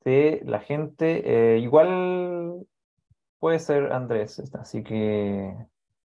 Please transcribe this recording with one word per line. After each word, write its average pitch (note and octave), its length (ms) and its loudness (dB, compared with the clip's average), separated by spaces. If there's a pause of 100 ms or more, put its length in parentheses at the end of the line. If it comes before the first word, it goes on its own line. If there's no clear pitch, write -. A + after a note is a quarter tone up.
de C#3+ 400 2
la G#2+ 160 -4
gente, D3 960 0
eh, - 20 2
igual F3 1080 2 (720)
puede E3 180 0
ser C#3+ 340 0
Andrés, A#2+ 480 -4 (140)
así - 300 -10
que G2+ 720 -2 (580)